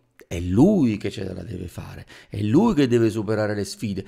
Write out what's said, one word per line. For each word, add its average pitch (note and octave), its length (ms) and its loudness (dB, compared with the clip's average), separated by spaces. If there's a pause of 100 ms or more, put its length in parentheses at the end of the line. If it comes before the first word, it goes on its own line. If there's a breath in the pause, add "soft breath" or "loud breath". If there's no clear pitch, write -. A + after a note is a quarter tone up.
(260)
è E2+ 140 -8
lui A#2+ 560 4
che G2 140 -6
ce F#2+ 220 -10
la F#2 120 -12
deve F2 240 -10
fare, - 380 -14 (220 loud breath)
è G2+ 120 -8
lui D#3 340 2
che C#3+ 140 2
deve A2+ 220 4
superare G#2+ 440 -2
le G2+ 100 -4
sfide. G2 440 -8